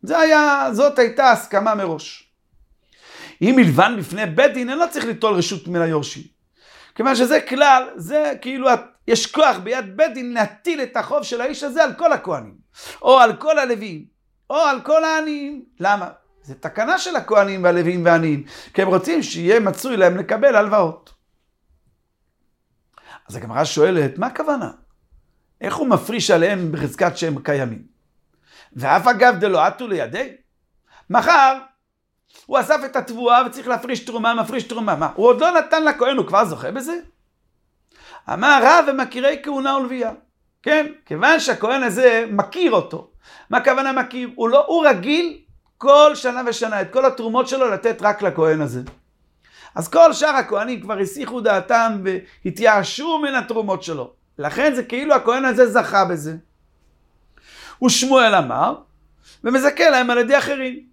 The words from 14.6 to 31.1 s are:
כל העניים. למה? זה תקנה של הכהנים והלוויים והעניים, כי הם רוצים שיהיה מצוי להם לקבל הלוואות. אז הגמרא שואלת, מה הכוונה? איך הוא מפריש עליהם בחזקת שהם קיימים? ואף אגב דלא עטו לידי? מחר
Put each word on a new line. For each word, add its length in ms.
כל 220
העניים. 600
למה? 300
זה 120
תקנה 420
של 180
הכהנים 480
והלוויים 420
והעניים, 380
כי 80
הם 60
רוצים 360
שיהיה 360
מצוי 380
להם 200
לקבל 380
הלוואות. 580
אז 80
הגמרא 280
שואלת, 540
מה 100
הכוונה? 440
איך 140
הוא 120
מפריש 440
עליהם 400
בחזקת 460
שהם 240
קיימים? 420
ואף 340
אגב 320
דלא 260
עטו 220
לידי? 440
מחר 500